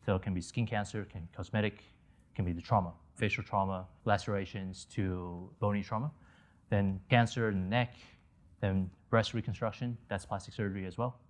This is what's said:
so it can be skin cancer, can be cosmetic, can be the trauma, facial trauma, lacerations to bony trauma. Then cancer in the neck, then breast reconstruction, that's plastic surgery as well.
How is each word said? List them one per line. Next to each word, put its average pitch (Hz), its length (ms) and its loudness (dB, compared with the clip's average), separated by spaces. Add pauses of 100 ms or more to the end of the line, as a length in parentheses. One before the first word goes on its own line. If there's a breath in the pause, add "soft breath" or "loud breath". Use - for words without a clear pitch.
so 98 100 4
it 95 60 0
can 104 100 0
be 90 80 0
skin 117 260 -2
cancer, 104 460 -2
can 95 80 -10
be 82 160 -10
cosmetic, 104 460 0 (520 soft breath)
can 92 120 0
be 87 80 0
the 85 80 -6
trauma, 90 320 2 (200)
facial 104 300 -2
trauma, 95 400 0 (220)
lacerations 98 800 0
to 90 640 -4 (100)
bony 101 220 2
trauma. 117 280 -2 (600 loud breath)
Then 98 280 4 (120)
cancer 117 400 4
in 98 100 2
the 92 80 0
neck, 117 240 2 (680)
then 95 260 2 (220)
breast 113 240 4
reconstruction, 113 640 -4 (100)
that's 98 160 -4
plastic 101 300 -8
surgery 98 320 -2
as 92 100 -10
well. 123 220 -2 (120)